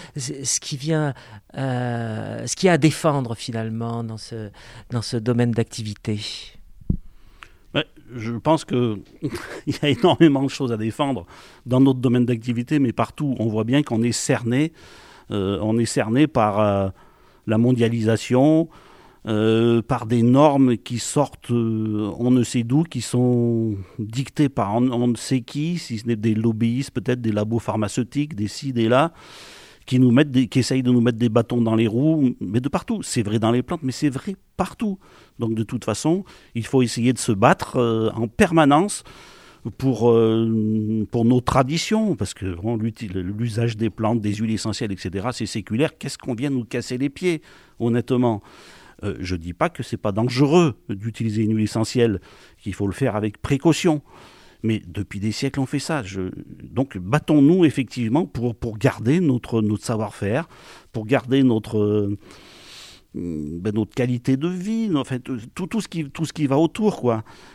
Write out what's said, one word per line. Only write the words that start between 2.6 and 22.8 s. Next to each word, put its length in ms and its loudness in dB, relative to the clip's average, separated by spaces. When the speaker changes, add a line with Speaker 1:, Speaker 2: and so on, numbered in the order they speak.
Speaker 1:
y 60 6
a 20 6
à 60 4
défendre 560 2
finalement 680 -6
dans 140 -8
ce, 320 -12
dans 140 -4
ce 140 -4
domaine 340 2
d'activité ? 680 -4
Speaker 2:
Ben, 80 -2
je 160 -8
pense 340 0
que 340 0
<laughs> 340 -14
il 80 -2
y 100 -4
a 40 2
énormément 520 6
de 80 0
choses 220 -6
à 60 -4
défendre 500 -4
dans 120 4
notre 200 6
domaine 260 2
d'activité, 540 -2
mais 120 2
partout, 460 -4
on 120 0
voit 160 0
bien 180 2
qu'on 180 -2
est 100 2
cerné. 640 0
Euh, 300 0
on 160 0
est 80 2
cerné 400 0
par, 340 2
euh, 300 2
la 140 2
mondialisation, 1080 2
euh, 560 2
par 240 -4
des 160 2
normes 520 6
qui 220 -6
sortent, 540 -2
euh, 640 0
on 140 2
ne 100 6
sait 220 0
d'où, 180 2